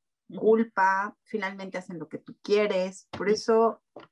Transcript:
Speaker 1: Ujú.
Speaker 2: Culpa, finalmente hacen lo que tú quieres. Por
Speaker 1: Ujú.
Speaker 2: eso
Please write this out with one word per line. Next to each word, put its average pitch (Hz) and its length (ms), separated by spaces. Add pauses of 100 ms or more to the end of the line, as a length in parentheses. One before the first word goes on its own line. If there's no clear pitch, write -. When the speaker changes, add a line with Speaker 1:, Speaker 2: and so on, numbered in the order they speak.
(300)
Speaker 1:
Ujú. 185 100
Speaker 2:
Culpa, 202 840
finalmente 190 540
hacen 185 220
lo - 80
que 160 120
tú - 220
quieres. 196 680
Por - 160
Speaker 1:
Ujú. - 20
Speaker 2:
eso 220 520 (300)